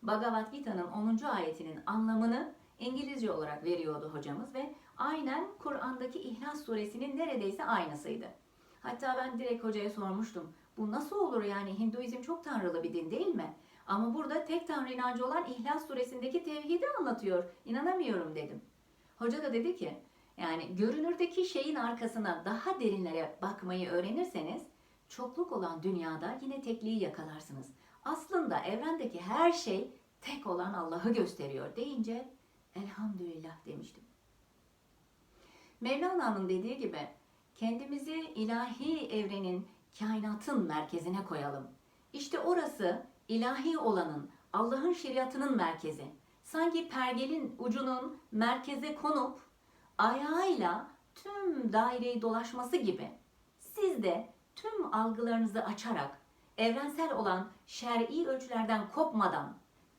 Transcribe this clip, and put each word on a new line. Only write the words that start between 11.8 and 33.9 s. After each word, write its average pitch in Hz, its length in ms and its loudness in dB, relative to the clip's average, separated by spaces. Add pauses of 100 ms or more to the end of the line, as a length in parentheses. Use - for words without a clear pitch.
çok 330 220 -6
tanrılı 180 380 0
bir - 120 -2
din 160 160 -2
değil 339 240 2
mi? 156 200 -4 (320)
Ama 220 280 2
burada 302 300 0
tek 330 220 -2
tanrı 262 260 -2
inancı 247 340 0
olan 320 180 2
İhlas 277 420 -2
suresindeki 262 580 -2
tevhidi 302 400 0 (140)
anlatıyor. 214 460 2 (200)
İnanamıyorum." 233 720 0
dedim. 151 260 -6 (580)
Hoca 233 240 0
da 269 100 0
dedi 240 240 2
ki, - 200 -4 (400)
yani 165 400 -4
görünürdeki 339 680 2
şeyin 302 300 0
arkasına 226 680 -2
daha 247 360 0
derinlere 175 640 2
bakmayı 185 480 -2
öğrenirseniz 196 720 0 (460)
çokluk 262 440 -4
olan 165 300 -2
dünyada 170 600 -2
yine 269 200 -6
tekliği 226 400 0
yakalarsınız. 151 640 -6 (380)
Aslında 320 540 2
evrendeki 247 640 -2
her 277 320 6
şey 220 380 0 (300)
tek - 260 -8
olan 180 260 0
Allah'ı 180 400 2
gösteriyor 143 640 0
deyince 240 520 -2 (460)
elhamdülillah 180 920 -6
demiştim. - 380 -12 (1800)